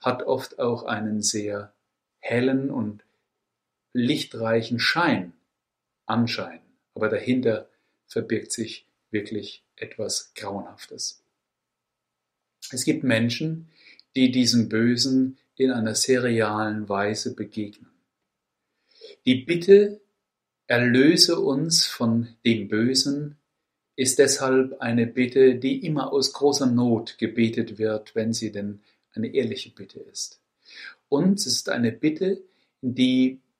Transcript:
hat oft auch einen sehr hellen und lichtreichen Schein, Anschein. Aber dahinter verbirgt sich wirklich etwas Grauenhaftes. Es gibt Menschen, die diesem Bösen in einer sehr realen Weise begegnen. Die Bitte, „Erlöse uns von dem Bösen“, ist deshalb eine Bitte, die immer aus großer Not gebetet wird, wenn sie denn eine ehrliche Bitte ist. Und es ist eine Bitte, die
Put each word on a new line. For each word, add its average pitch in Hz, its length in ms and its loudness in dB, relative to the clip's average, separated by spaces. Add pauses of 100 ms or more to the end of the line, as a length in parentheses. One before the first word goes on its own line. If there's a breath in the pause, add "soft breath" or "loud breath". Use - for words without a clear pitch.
hat - 240 -2
oft - 340 -4
auch 120 240 -2
einen 107 400 -4
sehr 104 500 -4 (460)
hellen 135 500 0
und 104 360 -6 (920)
lichtreichen 117 840 -2
Schein, 117 560 0 (720)
Anschein. 110 540 -2 (340)
Aber 107 160 -2
dahinter 117 580 0 (380)
verbirgt 113 440 -4
sich - 360 -8 (240)
wirklich 104 540 -8 (120)
etwas - 580 -10
Grauenhaftes. - 880 -12 (1500)
Es 123 140 -6
gibt 135 200 -2
Menschen, 120 640 -2 (480 soft breath)
die 127 140 4
diesem 117 400 2
Bösen 123 640 0 (200 soft breath)
in 131 140 2
einer 110 240 -2
sehr 120 280 2
realen 107 640 0
Weise 104 460 -2
begegnen. 104 560 -10 (1400 loud breath)
Die 127 180 2
Bitte, 196 560 6 (680)
„Erlöse 123 680 4
uns 151 460 0
von 117 440 -2 (180)
dem 107 220 0
Bösen“, 131 680 -2 (580)
ist 127 240 0
deshalb 131 600 4
eine 117 260 2
Bitte, 127 500 4
die 135 280 -2
immer 147 300 -2
aus 135 180 0
großer 139 320 2
Not 120 540 2
gebetet 113 580 -2
wird, 107 380 -4
wenn 113 180 -2
sie 110 200 -4
denn 101 280 -8 (320)
eine 113 220 -6
ehrliche 117 340 -4
Bitte - 320 -20
ist. - 400 -14 (680 loud breath)
Und 185 300 2
es - 60 -4
ist - 220 -4
eine 120 240 0
Bitte, 156 480 -2 (400 soft breath)
die 127 580 2 (220)